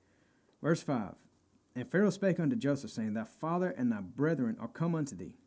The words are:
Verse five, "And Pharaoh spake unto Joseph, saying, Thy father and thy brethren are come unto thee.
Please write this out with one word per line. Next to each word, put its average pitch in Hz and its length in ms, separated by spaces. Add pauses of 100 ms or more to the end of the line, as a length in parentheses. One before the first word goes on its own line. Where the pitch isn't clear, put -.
(640)
Verse 160 200
five, 113 320 (600)
"And 127 140
Pharaoh 196 200
spake 190 320
unto 151 160
Joseph, 139 340
saying, 110 220
Thy 110 120
father 170 460
and 123 220
thy 104 80
brethren 127 580
are 113 80
come 165 280
unto 147 200
thee. 90 220 (100)